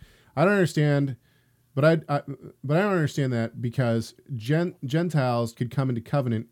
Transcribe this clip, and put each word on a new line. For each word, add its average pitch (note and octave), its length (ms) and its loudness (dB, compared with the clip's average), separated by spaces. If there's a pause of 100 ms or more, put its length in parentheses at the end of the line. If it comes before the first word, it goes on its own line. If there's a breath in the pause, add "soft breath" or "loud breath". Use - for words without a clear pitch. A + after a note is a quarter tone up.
(360 soft breath)
"I D3 80 4
don't G3+ 100 4
understand, D3 640 2 (580)
but C3+ 100 2
I, D#3+ 240 4
I, C#3+ 140 -2 (400)
but D3 140 0
I F3+ 40 4
don't G#3 120 2
understand C#3+ 400 0
that A#2 280 -2
because A#2 540 0 (220)
Gen-, D3+ 480 -2
Gentiles C3 680 0
could B2+ 180 -6
come C3 180 -2
into A#2 120 -2
covenant A#2+ 520 -2